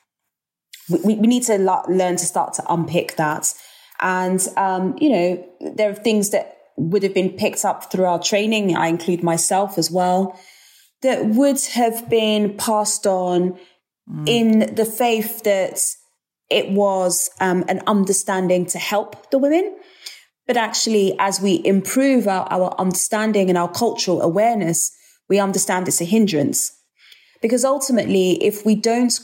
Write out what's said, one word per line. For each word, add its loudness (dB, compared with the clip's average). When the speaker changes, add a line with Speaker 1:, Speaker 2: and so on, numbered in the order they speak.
Speaker 1:
We, 0
we, 2
we 2
need 2
to 2
la-, 0
learn 0
to -4
start -2
to -6
unpick -2
that. -2
And, 0
um, 0
you 4
know, 0
there 2
are -6
things 0
that -4
would 0
have 0
been 0
picked -4
up -4
through 0
our 0
training. 0
I 0
include -2
myself 0
as -2
well, 0
that 0
would 2
have -2
been 2
passed -2
on 0
Speaker 2:
Mm. -6
Speaker 1:
in 2
the 0
faith -2
that 0
it 0
was, 0
um, 2
an -2
understanding 0
to -8
help -6
the 2
women. 2
But 0
actually, 0
as 0
we 2
improve 2
our, 0
our 0
understanding 0
and 4
our 0
cultural 0
awareness, 0
we 4
understand 0
it's -2
a -2
hindrance. 2
Because 2
ultimately, 2
if -2
we 4
don't 0